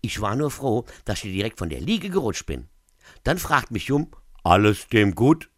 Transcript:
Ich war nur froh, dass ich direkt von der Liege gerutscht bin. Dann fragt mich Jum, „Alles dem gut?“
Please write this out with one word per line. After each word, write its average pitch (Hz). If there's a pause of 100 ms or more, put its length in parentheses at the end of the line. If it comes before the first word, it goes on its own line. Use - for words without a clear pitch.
Ich 107
war 104
nur 143
froh, 123 (180)
dass -
ich 95
direkt 101
von 85
der 69
Liege 202
gerutscht 143
bin. 62 (560)
Dann 165
fragt -
mich 107
Jum, 147 (340)
„Alles 98
dem 104
gut?“ 143